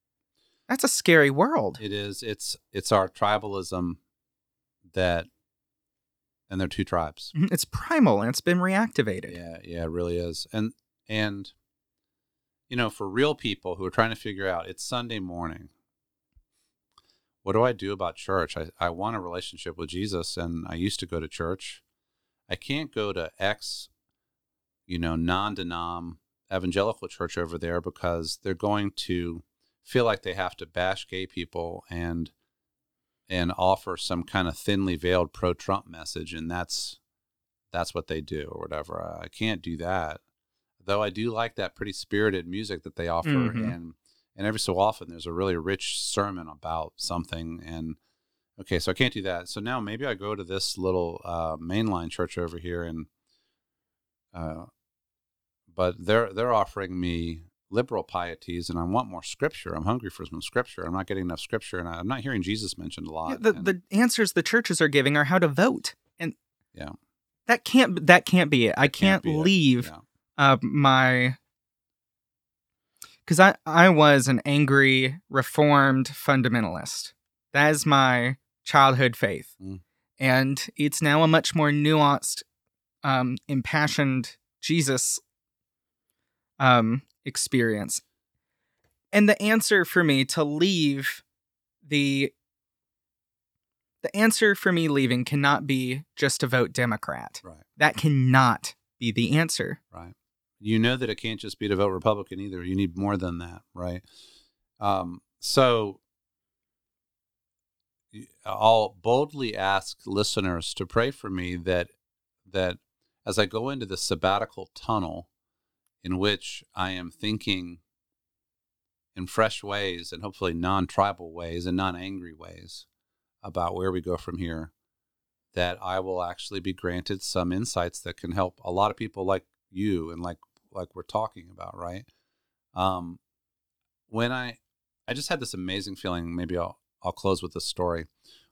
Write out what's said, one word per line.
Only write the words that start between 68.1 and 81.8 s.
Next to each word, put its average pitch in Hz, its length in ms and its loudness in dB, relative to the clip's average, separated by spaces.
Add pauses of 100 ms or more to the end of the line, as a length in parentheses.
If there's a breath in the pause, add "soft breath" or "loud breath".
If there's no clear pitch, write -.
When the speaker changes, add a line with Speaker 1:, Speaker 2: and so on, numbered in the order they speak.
Speaker 1:
can't 175 260 4
be 120 180 6
it. - 100 0
I 131 40 4
Speaker 2:
That 143 100 4
can't - 0 -
Speaker 1:
can't 190 320 4
Speaker 2:
be 156 100 2
it. 156 80 2
Speaker 1:
leave, 147 460 6
Speaker 2:
Yeah. 78 100 -16 (400)
Speaker 1:
uh, 139 240 6
my, 131 720 4 (1900 loud breath)
'cause 160 120 2
I, 190 180 10 (100)
I 170 240 10
was 147 360 8
an 127 200 4
angry, 139 840 4
reformed 135 800 4
fundamentalist. 117 1040 0 (400)
That 147 180 4
is 147 140 2
my 131 540 4 (260)
childhood 135 500 6
faith. - 480 -4
Speaker 2:
Mm. 95 180 -12 (380)
Speaker 1:
And 131 480 2 (100)
it's 147 260 0
now 151 200 4
a 160 60 8
much 160 260 4
more 151 160 4
nuanced, 147 720 4 (640)